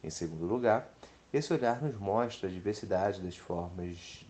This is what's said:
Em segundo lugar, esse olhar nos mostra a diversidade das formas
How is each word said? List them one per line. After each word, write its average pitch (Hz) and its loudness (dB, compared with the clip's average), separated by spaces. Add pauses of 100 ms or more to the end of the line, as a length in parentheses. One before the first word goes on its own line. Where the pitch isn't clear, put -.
Em 80 -4
segundo 80 -4
lugar, 117 4 (460)
esse 147 2
olhar 123 4
nos 139 -2
mostra 101 0
a 92 0
diversidade 92 0
das 90 -6
formas 87 -6